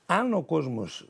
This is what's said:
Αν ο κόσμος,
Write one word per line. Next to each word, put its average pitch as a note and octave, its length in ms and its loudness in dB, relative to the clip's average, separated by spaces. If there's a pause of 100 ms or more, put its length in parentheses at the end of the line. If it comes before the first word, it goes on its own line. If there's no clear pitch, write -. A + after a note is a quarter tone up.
Αν A3+ 280 2
ο F3+ 80 2
κόσμος, B2+ 680 -2